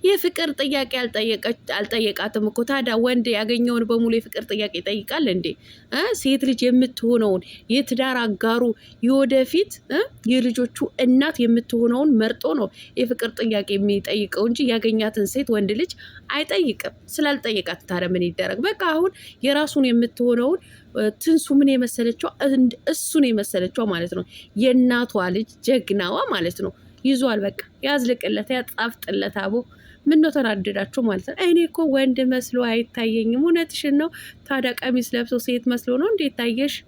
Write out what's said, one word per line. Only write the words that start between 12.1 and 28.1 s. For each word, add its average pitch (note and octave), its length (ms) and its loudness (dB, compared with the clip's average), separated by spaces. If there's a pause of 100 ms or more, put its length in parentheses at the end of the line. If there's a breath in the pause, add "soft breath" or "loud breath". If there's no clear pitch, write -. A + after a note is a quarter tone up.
መርጦ A3 280 0 (100)
ነው A#3+ 140 -2 (300 loud breath)
የፍቅር A#3 400 -2
ጥያቄ A3 340 -2
የሚጠይቀው G3+ 720 -2
እንጂ A#3 200 -2
ያገኛትን A3 600 0
ሴት C4+ 220 -4
ወንድ G#3 240 0
ልጅ D4 200 -4 (360 loud breath)
አይጠይቅም። D4+ 680 -2 (120)
ስላልጠየቃት A#3 720 -2
ታዲያ F3+ 260 -4
ምን F3+ 140 0
ይደረግ? F#3 380 -4
በቃ G#4 280 -2
አሁን E4 220 0 (320 loud breath)
የራሱን C#4+ 420 2
የምትሆነውን፣ A#3+ 720 2 (360 loud breath)
እ፣ G#3+ 220 0
ትንሱ D#4+ 360 2
ምን C#4 160 6
የመሰለችው A#3+ 600 0 (140)
እንድ-፣ C4 340 2 (100)
እሱን - 380 0
የመሰለችው G#3 600 -2
ማለት F3 280 -4
ነው። F3+ 100 -6 (320 loud breath)
የእናቷ B3 580 4 (160)
ልጅ G3+ 200 -4 (140)
ጀግናዋ G3+ 520 0 (100)
ማለት F3+ 340 -4
ነው። F#3 120 -4 (340 soft breath)
ይዟል B3+ 340 2
በቃ G3+ 200 -4 (220)
ያዝልቅለት፣ A#3+ 720 -2